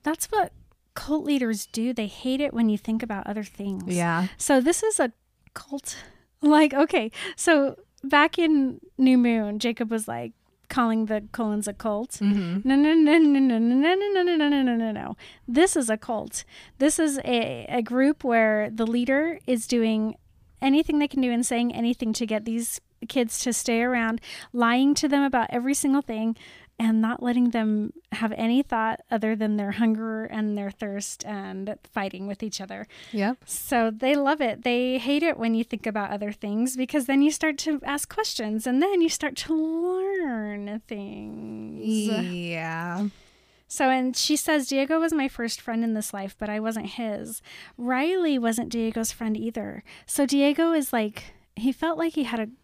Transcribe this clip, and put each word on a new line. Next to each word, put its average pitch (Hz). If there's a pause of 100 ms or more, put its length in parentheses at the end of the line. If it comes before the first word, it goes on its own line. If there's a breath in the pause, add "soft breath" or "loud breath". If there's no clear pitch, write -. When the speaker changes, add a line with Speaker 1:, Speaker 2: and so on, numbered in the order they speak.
Speaker 1:
That's 311
what 415 (400)
cult 294
leaders 247
do. 240
They 226
hate 262
it 294
when 233
you 214
think 220
about 214
other 208
things. 190
Speaker 2:
Yeah. 175 (100)
Speaker 1:
So 262
this 320
is 440
a 254 (440)
cult. - (460 loud breath)
Like, 302
okay, 277 (260 loud breath)
so 285 (240)
back 294
in 302 (200)
New 262
Moon, 226
Jacob 226
was, 220
like, - (340)
calling 226
the 214
Cullens 208
a 208
cult. 214
Speaker 2:
Mm-hmm. 202
Speaker 1:
No, 269
no, 302
no, 320
no, 294
no, 254
no, -
no, 262
no, 392
no, 349
no, 302
no, 285
no, 247
no, 226
no. - (300 loud breath)
This 294
is 254
a 220
cult. - (340 loud breath)
This 294
is 294
a, 226
a 247
group 262
where 220
the 220
leader 269
is 240
doing 220 (480)
anything 294
they 294
can 277
do 247
and 240
saying 240
anything 233
to 233
get 214
these 233 (260)
kids 240
to 240
stay 226
around, 233 (320 loud breath)
lying 240
to 302
them 277
about 262
every 247
single 277
thing, 226 (460 loud breath)
and 220
not 220
letting 247
them 214 (220)
have 220
any 240
thought 220 (100)
other 220
than 214
their 202
hunger 220
and 214
their 202
thirst 202
and 196
fighting 190
with 202
each 214
other. 196 (240 loud breath)
Speaker 2:
Yep. 214
Speaker 1:
So 226
they 262
love 285
it. 233
They 254
hate 277
it 330
when 226
you 233
think -
about 208
other 208
things, 220
because 254
then 277
you 294
start 302
to 302
ask 285
questions, 220
and 254
then 381
you 330
start 294
to -
learn 320
things. 220
Speaker 2:
Yeah. 175 (600 soft breath)
Speaker 1:
So, 269
and 254
she -
says, 294
"Diego 277
was 330
my 277
first -
friend 233
in 226
this 214
life, 196
but 214
I 208
wasn't 220
his. 220 (360 loud breath)
Riley 285
wasn't 233
Diego's 226
friend 214
either." 220 (220 loud breath)
So -
Diego 285
is 294
like, 214 (200)
he 240
felt 320
like 330
he 302
had 233
a 220 (140)